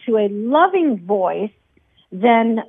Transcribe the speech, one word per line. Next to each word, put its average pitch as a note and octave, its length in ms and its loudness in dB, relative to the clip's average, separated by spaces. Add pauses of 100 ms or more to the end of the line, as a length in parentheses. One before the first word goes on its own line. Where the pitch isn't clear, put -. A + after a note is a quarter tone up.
to A3+ 100 0
a G#3 120 2
loving C4+ 760 0
voice F#3 460 -2 (600)
than A3+ 460 2 (120)